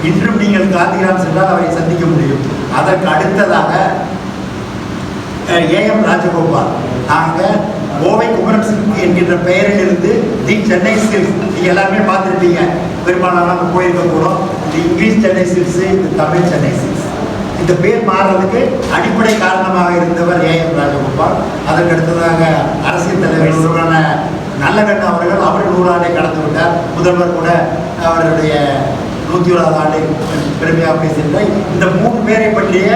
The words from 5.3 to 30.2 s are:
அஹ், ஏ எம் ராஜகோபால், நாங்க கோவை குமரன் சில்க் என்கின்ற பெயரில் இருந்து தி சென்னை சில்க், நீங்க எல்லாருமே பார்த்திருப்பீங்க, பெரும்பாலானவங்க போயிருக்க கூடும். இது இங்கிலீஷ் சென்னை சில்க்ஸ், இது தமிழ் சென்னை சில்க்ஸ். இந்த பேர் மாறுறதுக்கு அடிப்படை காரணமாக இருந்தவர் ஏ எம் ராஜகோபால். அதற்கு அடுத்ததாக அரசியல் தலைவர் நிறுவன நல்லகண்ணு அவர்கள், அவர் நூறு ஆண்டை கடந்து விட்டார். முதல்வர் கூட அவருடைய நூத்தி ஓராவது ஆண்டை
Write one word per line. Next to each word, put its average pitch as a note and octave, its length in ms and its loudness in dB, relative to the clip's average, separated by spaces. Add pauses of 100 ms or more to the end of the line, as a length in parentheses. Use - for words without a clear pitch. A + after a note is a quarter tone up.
அஹ், E3+ 220 2
ஏ G3+ 140 2
எம் - 200 2
ராஜகோபால், E3+ 680 0 (360)
நாங்க D#3+ 320 0 (580)
கோவை G#3+ 300 2
குமரன் A3 360 2
சில்க் G3+ 380 0
என்கின்ற F3 340 2
பெயரில் G3 440 2
இருந்து F#3 320 2 (340)
தி G#3 200 0
சென்னை G3+ 320 2
சில்க், G3+ 440 0
நீங்க F3+ 260 -2
எல்லாருமே G3 300 2
பார்த்திருப்பீங்க, F3+ 640 2 (420)
பெரும்பாலானவங்க F3 720 0
போயிருக்க F3+ 280 2
கூடும். D#3+ 380 0 (240)
இது D#3 200 -2
இங்கிலீஷ் G#3+ 380 2
சென்னை F#3 220 2
சில்க்ஸ், F3 400 0
இது - 340 0
தமிழ் E3 320 2
சென்னை C#3+ 200 0
சில்க்ஸ். - 380 -2 (520)
இந்த F3+ 140 2
பேர் G#3 340 2
மாறுறதுக்கு G3 540 2 (320)
அடிப்படை - 440 2
காரணமாக F#3 580 2
இருந்தவர் E3+ 500 0
ஏ D#3+ 120 2
எம் D#3+ 200 0
ராஜகோபால். C#3 580 0 (320)
அதற்கு E3+ 260 2
அடுத்ததாக E3 480 0 (440)
அரசியல் F3 360 -2
தலைவர் D#3+ 340 2
நிறுவன D#3+ 380 0 (680)
நல்லகண்ணு G#3 460 0
அவர்கள், F3+ 340 0
அவர் F3 320 0
நூறு F3+ 200 2
ஆண்டை F3 220 0
கடந்து D#3+ 280 -2
விட்டார். D#3+ 320 0 (200)
முதல்வர் F3 420 0
கூட D#3+ 140 -2 (560)
அவருடைய D#3+ 480 2 (720)
நூத்தி F3 260 2
ஓராவது E3+ 240 2
ஆண்டை D#3 240 0 (580)